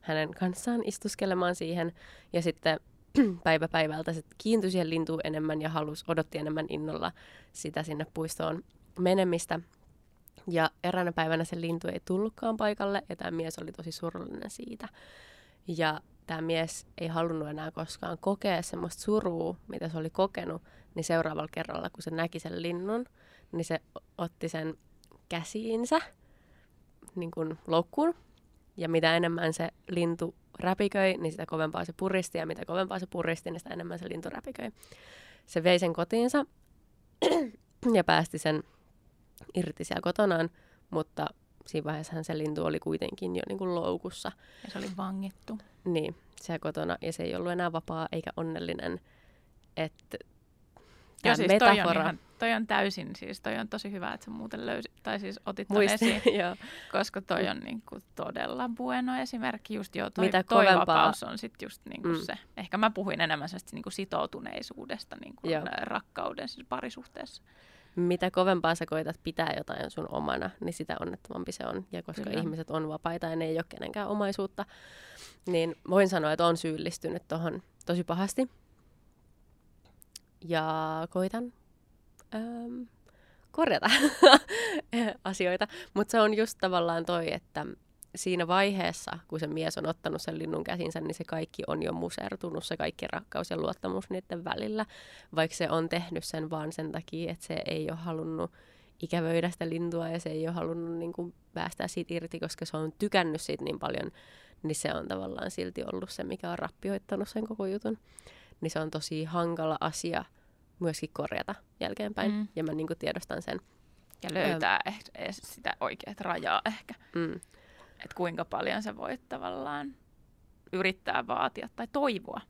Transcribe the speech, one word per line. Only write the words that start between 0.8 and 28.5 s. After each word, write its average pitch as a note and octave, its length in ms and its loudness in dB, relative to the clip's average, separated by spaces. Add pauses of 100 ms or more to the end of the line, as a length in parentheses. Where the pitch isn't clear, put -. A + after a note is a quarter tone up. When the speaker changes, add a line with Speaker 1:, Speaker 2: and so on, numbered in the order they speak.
Speaker 1:
istuskelemaan F#3 680 0
siihen. E3+ 380 -2 (400)
Ja E3+ 100 2
sitten D#3+ 380 2 (300)
<clears throat> G3 340 6
päivä D#3+ 240 6
päivältä D#3+ 440 2
se D#3+ 100 -4 (160)
kiintyi G#3+ 320 4
siihen F3+ 200 4
lintuun D#3+ 340 0
enemmän D#3 380 0
ja D#3 60 0
halusi, D3+ 400 -2
odotti E3 300 0
enemmän D#3 300 -2
innolla D#3 440 -2 (400)
sitä D#3 300 -4
sinne D#3 320 -4
puistoon D#3+ 480 -2 (360)
menemistä. F3+ 640 4 (840)
Ja E3 240 4 (140)
eräänä F3+ 280 2
päivänä E3 320 2
se E3+ 160 -6
lintu E3 280 -2
ei F3+ 160 -4
tullutkaan A3 520 0
paikalle, G3+ 520 0
ja F3 80 -6
tää - 140 -4
mies E3 280 -4
oli E3 140 -10
tosi E3 200 -10
surullinen - 580 -8
siitä. A#3 380 -12 (760)
Ja D#3+ 340 2 (260)
tää D#3+ 160 -4
mies E3 440 0 (120)
ei E3+ 100 -4
halunnut E3 400 0
enää D#3 220 -6
koskaan E3 500 -6
kokea F#3+ 420 0
semmoista F3 400 -6
surua, F3+ 540 2 (120)
mitä - 200 -6
se D#3+ 100 -4
oli D#3+ 120 -2
kokenut, F3 520 0 (320)
niin E3 100 -2
seuraavalla D#3+ 480 2
kerralla, E3 380 -4
kun - 120 -16
se - 80 -6
näki E3 280 -2
sen E3+ 240 -6
linnun, F#3 420 -2 (480)
niin E3+ 120 -2
se D#3+ 160 -2 (180)
o-, - 20 -12 (240)
otti E3+ 240 -6
sen D#3+ 260 -4 (540)
käsiinsä, A3+ 720 0 (1120)
niin E3+ 160 -4
kun D#3+ 360 -4
loukkuun. D4 480 2 (640)